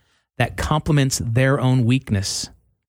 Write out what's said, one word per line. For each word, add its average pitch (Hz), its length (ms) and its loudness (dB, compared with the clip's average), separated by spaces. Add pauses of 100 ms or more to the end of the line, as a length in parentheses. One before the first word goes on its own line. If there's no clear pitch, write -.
(360)
that 120 220 -2
complements 147 640 0
their 131 340 2
own 127 280 2
weakness. 113 640 -2 (380)